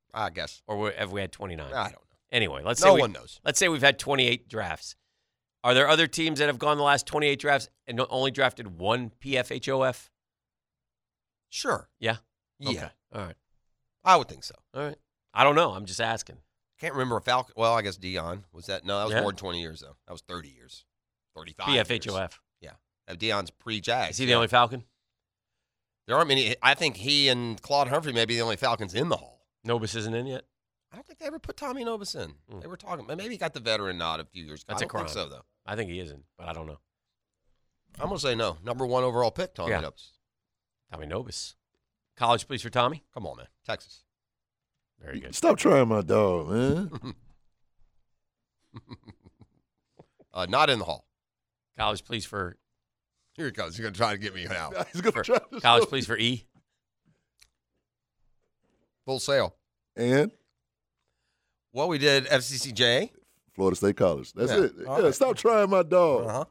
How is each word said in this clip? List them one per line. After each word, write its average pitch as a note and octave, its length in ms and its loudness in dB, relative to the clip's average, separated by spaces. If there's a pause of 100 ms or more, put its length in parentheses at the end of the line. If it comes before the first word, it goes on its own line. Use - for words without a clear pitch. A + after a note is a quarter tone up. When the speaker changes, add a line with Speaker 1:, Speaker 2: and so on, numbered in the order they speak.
(140)
Speaker 1:
I G#2+ 160 -4
guess. D#2+ 380 -12
Speaker 2:
Or G#2+ 120 -6
we, G#2 180 -2
have G2 140 -6
we G2+ 80 -6
had F#2+ 140 -6
twenty-nine? F#2+ 400 -10
Speaker 1:
I A#2+ 100 -4
don't G2 80 -6
know. - 60 -20 (340)
Speaker 2:
Anyway, F2 320 -2
let's A#2 180 -2
Speaker 1:
No F#3+ 100 10
Speaker 2:
say - 40 10
we, C#3+ 60 4
Speaker 1:
one A2+ 100 0
knows. B1 320 -18
Speaker 2:
let's D3 160 -2
say F#3+ 80 4
we've D#3 140 0
had C#3 180 6
twenty-eight C3 480 0
drafts. F#2 480 -8 (680)
Are B2+ 80 6
there C#3 160 6
other D#3+ 180 6
teams D#3+ 320 -2
that D3 80 2
have C3+ 120 0
gone D3 180 2
the D3 60 0
last C#3+ 220 4
twenty-eight D3 340 0
drafts C#3 280 0 (180)
and A#2+ 120 -8
no-, B2+ 120 0
only C3 220 0
drafted A2+ 480 -2
one A2+ 400 -2
P C#3 180 -2
F B2 140 -2
H B2+ 160 -6
O C3+ 140 0
F? B2+ 280 -2 (1400)
Speaker 1:
Sure. - 400 -4 (100)
Speaker 2:
Yeah? A2+ 180 -2 (420)
Speaker 1:
Yeah. C#3 100 -6
Speaker 2:
Okay. - 200 -6 (240)
All G#2+ 120 -8
right. E2 100 -14 (680)
Speaker 1:
I F#3 100 8
would C#3+ 140 2
think C#2 160 -16
so. - 100 -14 (180)
Speaker 2:
All C#3 100 -6
right. D3 120 -8 (380)
I A2+ 100 6
don't D3 120 8
know. D#3 160 4
I'm G2 140 -10
just F#2 160 -10
asking. A2+ 360 -4 (420)
Speaker 1:
Can't D3+ 140 -8
remember B2+ 240 -2
a G2 40 -2
Falcon. B2 360 -2
Well, A2+ 160 2
I A2+ 80 2
guess G2 160 -6
Dion. F#2 560 -8
Was E2+ 140 -18
that? F#2+ 180 -8
No, G2+ 140 -2
that G#2 60 -2
was A2 80 -4
Speaker 2:
Yeah. A2+ 80 2
Speaker 1:
more G2+ 100 0
than F#2 60 -8
twenty F2 240 -8
years, D#2+ 200 -10
though. C#2+ 160 -20 (100)
That F2+ 60 -16
was E2 80 -16
thirty E2+ 280 -12
years. B2 360 -20 (500)
Thirty-five E2 320 -10
years. C3+ 80 2
Speaker 2:
P A#2+ 40 4
F A2 120 -2
H A#2 160 -4
O G2 80 -4
F. F#2+ 240 -6 (220)
Speaker 1:
Yeah. D#2 100 -20 (360)
Uh, F#2 80 -14
Dion's G2+ 360 -2
pre-Jags. A2 600 -4
Speaker 2:
Is - 80 -8
he C3 60 0
the B2 60 4
Speaker 1:
Yeah. A#2+ 60 8
Speaker 2:
only A#2 100 4
Falcon? A#2+ 380 4 (1200)
Speaker 1:
There A#2 80 0
aren't D#3 140 4
many. B2+ 340 2
I C3 120 8
think C#3+ 220 -2
he C#3 320 2
and A#2+ 320 -2
Claude C#3+ 280 2
Humphrey D3 240 -2
may A2+ 120 2
be A#2 100 -2
the A#2 60 0
only A2+ 140 0
Falcons A2 400 -2
in D3 140 0
the C#3+ 80 2
Hall. - 280 -18 (180)
Speaker 2:
Nobis A2+ 320 -2
isn't A2 180 -4
in A#2+ 120 -4
yet? C3 200 -10 (460)
Speaker 1:
I - 40 -20
don't B3 100 -20
think - 140 -20
they D#4+ 80 -12
ever D#4 100 -10
put - 200 -14
Tommy C4+ 260 -8
Nobis A3+ 320 -8
in. F2 180 -10 (160)
Speaker 2:
Hmm. G#2+ 120 -14
Speaker 1:
They - 60 -16
were F3+ 100 -16
talking. E3+ 280 -12
Maybe F3 240 -10
he A#3 80 -10
got E3 160 -6
the D3 60 -12
veteran G#2 380 -2
nod E2 220 -2
a D#2 60 -10
few F2 180 -18
years D2+ 200 -16
ago. - 100 -20
Speaker 2:
That's - 80 -4
Speaker 1:
I - 40 -2
Speaker 2:
a - 20 -10
Speaker 1:
don't G2+ 180 -4
think D#2 100 -8
Speaker 2:
crime. F#2 100 -4
Speaker 1:
so, C#2+ 40 -14
though. C2 140 -20 (220)
Speaker 2:
I G2+ 100 -8
think G#2 160 -6
he F2 80 -8
isn't, D2 240 -14 (140)
but E2+ 100 -16
I E2 60 -8
don't D#2+ 120 -10
know. D2+ 140 -16 (1200)
Speaker 1:
I'm D3 80 -6
gonna F#3 120 -4
say C3+ 160 0
no. G2+ 280 -2
Number B2 240 -6
one B2+ 160 2
overall A#2+ 280 2
pick, F3+ 220 -8
Tommy F2 180 -4
Speaker 2:
Yeah. F2+ 100 0
Speaker 1:
Nobis. - 320 -12 (800)
Speaker 2:
Tommy D#2+ 140 -14
Nobis. F2+ 500 -10 (600)
College, A#2+ 300 2
please, B2+ 160 -8
for A#2+ 80 -8
Tommy. B2+ 320 0 (100)
Speaker 1:
Come G#2 140 -10
on, B1+ 100 -12
man. A#1+ 100 -20 (180)
Texas. - 380 -10 (1000)
Speaker 2:
Very C#2 200 -12
good. B1+ 140 -14
Speaker 3:
Stop D#4+ 220 4
trying C#3 300 6
my G#2+ 140 2
dog, F2+ 480 2
man. C#3 680 -2
Speaker 1:
<laughs> - 80 -20 (3000)
Uh, F#2 140 -4
not C#3 220 4
in B2 100 2
the F#2+ 60 -4
Hall. - 220 -8 (680)
Speaker 2:
College, G#2+ 280 -2
please, A2+ 200 -8
for F#2 320 -8 (760)
Speaker 1:
Here D#3+ 140 -8
he A#2 40 -6
comes. F#2 240 -8
He's A2+ 80 -10
gonna G#2 120 -8
try A2 180 0
to G2+ 40 -6
get G2+ 180 -8
me F2+ 120 -8
out. F2 400 -6
Speaker 3:
<laughs> - 60 -20
He's F3 80 -8
gonna G#3+ 100 2
Speaker 2:
for - 120 -2
Speaker 3:
try A#3+ 160 2
to - 220 -12
Speaker 2:
college, A#2 220 8
Speaker 3:
show G2 60 0
Speaker 2:
please, C3 160 -4
for A2 120 -4
E. A2+ 280 -2 (2500)
Speaker 1:
Full C3 140 -4
Sail. B2+ 360 2 (400)
Speaker 3:
And? C3 360 4 (1400)
Speaker 1:
Well, C#3 140 0
we E3 100 0
did C#3 320 4
F C3+ 140 6
C C3 140 -8
C C3+ 140 -6
J. B2 400 2 (420)
Speaker 3:
Florida F#2 220 2
State G2+ 220 2
College. E2+ 360 2
That's - 180 -2
Speaker 1:
Yeah. G3 140 4
Speaker 3:
it. - 80 -2 (140)
Speaker 1:
All C3+ 120 0
Speaker 3:
Yeah, G3 60 4
Speaker 1:
right. C#3 100 4
Speaker 3:
stop B3+ 200 2
trying G#3+ 340 4
my G3 140 4
dog. C#3 440 4
Speaker 1:
Uh-huh. B2 240 -4